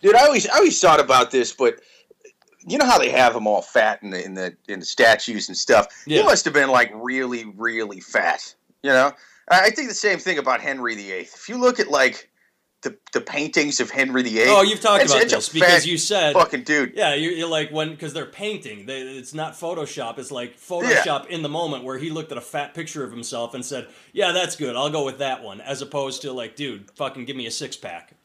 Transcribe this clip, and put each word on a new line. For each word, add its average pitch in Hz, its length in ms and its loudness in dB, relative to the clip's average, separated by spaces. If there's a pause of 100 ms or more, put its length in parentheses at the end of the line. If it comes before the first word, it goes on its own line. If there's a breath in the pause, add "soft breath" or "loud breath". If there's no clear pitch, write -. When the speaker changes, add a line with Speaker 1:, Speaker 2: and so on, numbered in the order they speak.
Speaker 1:
Dude, 202 140 6
I 269 100 10
always, 269 220 4
I - 100 -2
always 160 220 4
thought 160 200 6
about 127 320 4
this, 120 220 0
but 120 260 2 (880 soft breath)
you 214 100 -4
know 294 80 4
how 240 140 6
they 127 100 2
have 123 260 4
'em 107 120 -2
all 104 140 2
fat 107 420 0
in 101 80 -12
the, 90 120 -8
in 95 100 -12
the, 92 220 -8 (120)
in 98 120 -10
the 82 60 -14
statues 113 640 2
and - 100 -12
stuff? 107 300 2 (180 loud breath)
He 151 120 -4
Speaker 2:
Yeah. 427 60 4
Speaker 1:
must 294 220 2
have 151 80 -4
been, 139 160 2
like, 123 240 2
really, 123 520 -6 (100)
really 110 440 -6
fat, 90 540 -2 (300)
you 139 60 -2
know? 135 240 4 (360 soft breath)
I, 185 160 6
I 220 40 6
think 254 200 -6
the 202 60 -8
same 190 240 0
thing 175 180 -2
about 131 240 0
Henry 127 340 -6
the 101 160 -12
eighth. 90 240 -12
If - 140 -20
you 240 80 -8
look 247 220 2
at, 190 100 -2
like, 135 400 0 (520)
the, - 160 -10 (160)
the 117 80 0
paintings 147 580 -4
of 113 120 -2
Henry 131 320 0
the 110 160 -2
eighth, 123 100 6
Speaker 2:
Oh, 202 140 8
you've 208 180 0
talked 208 220 4
Speaker 1:
it's, - 100 4
Speaker 2:
about 226 100 6
Speaker 1:
it's 233 100 2
a - 40 2
Speaker 2:
this - 120 -4
because 170 200 4
Speaker 1:
fat 165 160 6
Speaker 2:
you 170 120 -2
said 160 360 0
Speaker 1:
fucking 151 300 2
dude. 147 320 0
Speaker 2:
Yeah, 160 180 0
you, 156 160 -2
you're 170 200 -6
like, 156 220 -2
when, 156 240 -6
'cause 151 180 -12
they're 147 120 -8
painting. 123 640 -12
They, 131 140 -10
it's 131 320 -16
not 156 200 -8
Photoshop. 151 680 -10
It's, 127 120 -14
like, 123 200 -10
Speaker 1:
Yeah. - 60 -20
Speaker 2:
Photoshop 175 680 -2
in 170 160 -10
the 143 60 -6
moment 147 340 -6
where 131 160 -10
he 160 100 -8
looked 156 220 -10
at 127 60 -10
a 117 40 -12
fat 143 320 -10
picture 156 300 -12
of 113 80 -10
himself 117 420 -10
and 123 120 -12
said, 127 220 -10 (260 soft breath)
"Yeah, 185 200 0
that's 175 220 -2
good. 127 200 -6
I'll 139 140 -2
go 151 160 -2
with 131 140 -8
that 131 240 -4
one." 104 180 -14
As 135 200 -8
opposed 135 420 -8
to, 135 100 -10
like, 117 220 -12
"Dude, 120 400 -12
fucking 135 300 -8
give 131 100 -10
me 123 100 -10
a 113 60 -10
six-pack." - 640 -12 (120)